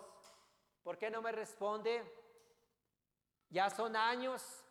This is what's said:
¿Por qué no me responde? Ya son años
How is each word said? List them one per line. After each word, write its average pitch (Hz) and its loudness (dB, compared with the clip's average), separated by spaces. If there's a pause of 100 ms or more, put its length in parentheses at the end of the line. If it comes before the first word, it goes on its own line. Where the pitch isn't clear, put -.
(840)
¿Por 175 -6
qué 220 0
no 226 -2
me 226 0
responde? 214 0 (1400)
Ya 190 4
son 220 0
años 247 0